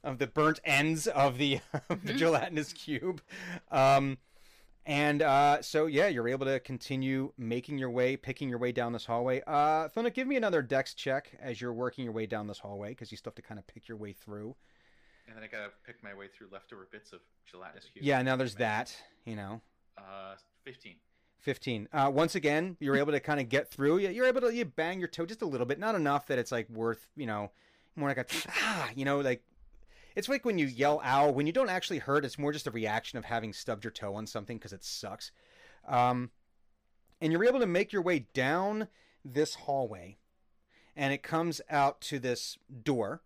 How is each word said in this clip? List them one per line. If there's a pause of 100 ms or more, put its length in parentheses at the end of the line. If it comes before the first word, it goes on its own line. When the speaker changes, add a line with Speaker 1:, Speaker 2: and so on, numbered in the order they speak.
Speaker 1:
of
the
burnt
ends
of
the,
<laughs> (160)
of
the
Speaker 2:
Mm-hmm.
Speaker 1:
gelatinous
cube. (480)
Um, (680)
and,
uh,
so,
yeah,
you're
able
to
continue
making
your
way,
picking
your
way
down
this
hallway.
Uh,
Thunna,
give
me
another
dex
check (100)
as
you're
working
your
way
down
this
hallway,
'cause
you
still
have
to
kinda
pick
your
way
through. (720)
Speaker 3:
And
then
I
gotta (160)
pick
my
way
through
leftover
bits
of (280)
gelatinous
cube.
Speaker 1:
Yeah,
now
there's
Speaker 3:
Amazing.
Speaker 1:
that, (300)
you
know. (360)
Speaker 3:
Uh, (300)
fifteen. (420)
Speaker 1:
Fifteen.
Uh,
once
again,
you're
able
to
kinda
get
through.
You,
you're
able
to,
you
bang
your
toe
just
a
little
bit,
not
enough
that
it's,
like,
worth, (100)
you
know, (440)
more
like
a, (220)
ah,
you
know,
like, (720)
it's
like
when
you
yell,
"Ow,"
when
you
don't
actually
hurt,
it's
more
just
a
reaction
of
having
stubbed
your
toe
on
something
'cause
it
sucks. (540)
Um, (880)
and
you're
able
to
make
your
way (140)
down (360)
this
hallway, (800)
and
it
comes (100)
out
to
this (240)
door.